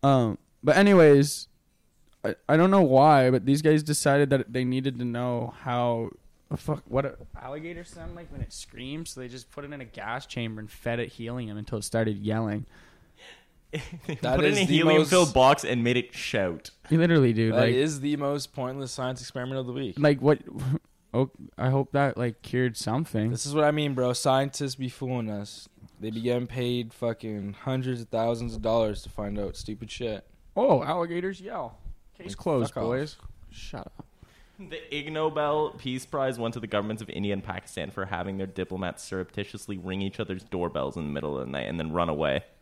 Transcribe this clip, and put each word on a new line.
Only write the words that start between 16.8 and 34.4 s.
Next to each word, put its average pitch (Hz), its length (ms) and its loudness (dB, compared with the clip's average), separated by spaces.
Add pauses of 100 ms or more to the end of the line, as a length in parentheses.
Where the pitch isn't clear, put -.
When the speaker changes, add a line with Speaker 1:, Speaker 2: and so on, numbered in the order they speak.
Speaker 1:
You 156 80 4
literally, 160 360 6
dude, 113 200 2
Speaker 3:
That 117 140 2
Speaker 1:
like 117 80 2
Speaker 3:
is 143 240 0
the 143 180 -2
most 143 340 -4
pointless 131 400 -8
science 127 300 -6
experiment 131 380 -8
of 127 80 -6
the 123 60 -8
week. 127 260 -6
Speaker 1:
Like, 143 220 4
what? 143 220 4
<laughs> - 60 -16 (640)
Oh, 131 180 0 (260)
I 127 120 0
hope 135 240 0
that, 139 260 0
like, 120 240 -4
cured 127 340 -2
something. 117 540 -2
Speaker 3:
This 123 160 -6
is 143 80 -4
what 151 80 2
I 151 80 4
mean, 147 240 -2
bro. 123 180 0
Scientists 135 600 0
be 131 140 -6
fooling 127 400 -6
us. 104 380 -10 (320)
They 107 120 -6
be 113 100 -6
getting 123 240 0
paid 120 480 -4
fucking 107 600 -6 (100)
hundreds 131 380 -4
of 113 80 -14
thousands 117 460 -2
of 110 60 -8
dollars 110 420 0
to - 60 -14
find 104 300 -8
out 98 160 -6
stupid 110 340 -12
shit. 110 340 -8 (320)
Speaker 1:
Oh, 208 280 4
alligators 175 580 -4
yell. 185 380 -12 (360)
Case 175 140 -18
Speaker 3:
Like, 196 80 -12
Speaker 1:
closed, 127 380 -2
Speaker 3:
fuck 117 80 -4
off. 113 60 -2
Speaker 1:
boys. 139 260 -4 (340)
Shut - 380 -14
up. - 180 -20 (540)